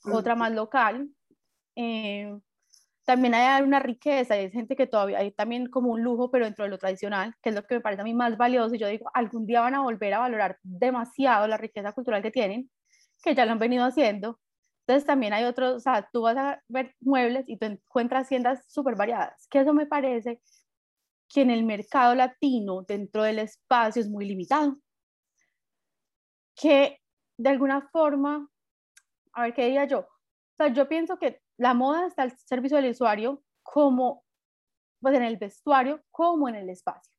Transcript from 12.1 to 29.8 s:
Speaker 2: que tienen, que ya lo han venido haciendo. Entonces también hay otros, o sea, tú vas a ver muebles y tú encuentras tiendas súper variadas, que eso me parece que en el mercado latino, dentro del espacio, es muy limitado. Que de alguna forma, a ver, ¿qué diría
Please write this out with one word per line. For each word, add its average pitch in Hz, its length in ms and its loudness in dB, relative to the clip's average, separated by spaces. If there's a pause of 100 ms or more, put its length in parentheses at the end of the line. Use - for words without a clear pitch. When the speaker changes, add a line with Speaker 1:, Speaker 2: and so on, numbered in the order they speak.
Speaker 2:
que 220 100 -6
tienen, 233 380 -4 (540)
que 320 100 2
ya 247 120 4
lo 226 80 2
han 220 60 0
venido 240 240 0
haciendo. 226 560 0 (480)
Entonces 285 200 4
también 254 260 0
hay 226 120 0
otros, 254 320 -2
o - 20 -12
sea, 226 320 0
tú 240 120 -2
vas 226 140 2
a 277 300 -4
ver 254 320 -6
muebles 254 480 0
y 220 100 -10
tú 220 80 -6
encuentras 247 640 -2
tiendas 254 420 -2
súper 262 240 -2
variadas, 208 540 -4
que 277 120 2
eso 294 120 4
me 302 140 4
parece 247 540 -4 (880)
que 277 120 2
en 254 100 4
el 226 120 0
mercado 233 520 2
latino, 247 720 0
dentro 208 360 -4
del 214 160 0
espacio, 226 600 0
es 208 80 -4
muy 202 180 -8
limitado. 269 500 0 (1800)
Que 277 440 4 (380)
de 240 120 2
alguna 277 400 0
forma, 294 600 0 (840)
a 240 100 -4
ver, 233 100 -2
¿qué 240 120 0
diría 277 200 2